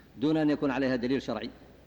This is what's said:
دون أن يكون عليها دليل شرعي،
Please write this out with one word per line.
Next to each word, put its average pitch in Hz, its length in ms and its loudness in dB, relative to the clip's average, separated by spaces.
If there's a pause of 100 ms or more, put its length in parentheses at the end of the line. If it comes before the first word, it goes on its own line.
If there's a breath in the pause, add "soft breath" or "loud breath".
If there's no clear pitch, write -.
(180 loud breath)
دون 156 200 2
أن 151 120 2
يكون 143 220 0
عليها 131 240 2
دليل 123 260 0
شرعي، 113 280 -6 (380)